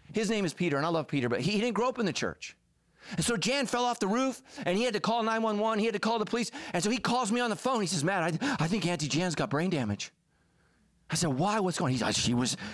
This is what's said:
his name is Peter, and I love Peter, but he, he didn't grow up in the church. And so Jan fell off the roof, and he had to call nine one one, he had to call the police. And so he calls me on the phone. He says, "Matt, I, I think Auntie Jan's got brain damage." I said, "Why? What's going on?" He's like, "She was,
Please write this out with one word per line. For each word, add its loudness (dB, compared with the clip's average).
his 0
name 0
is -2
Peter, 0
and 0
I 0
love 0
Peter, 0
but 0
he, 0
he 2
didn't 0
grow 2
up -6
in 0
the 0
church. -6
And 0
so 2
Jan 0
fell 0
off 0
the 2
roof, 0
and 2
he 2
had 0
to -2
call 2
nine 0
one 0
one, 0
he 2
had 0
to -4
call 0
the 0
police. -2
And 0
so 0
he 2
calls 0
me 2
on 0
the -2
phone. 0
He 2
says, 0
"Matt, 0
I, 0
I 2
think 0
Auntie 0
Jan's 0
got 0
brain 0
damage." -2
I -2
said, 0
"Why? 2
What's 0
going 0
on?" 2
He's 2
like, 0
"She 2
was, 2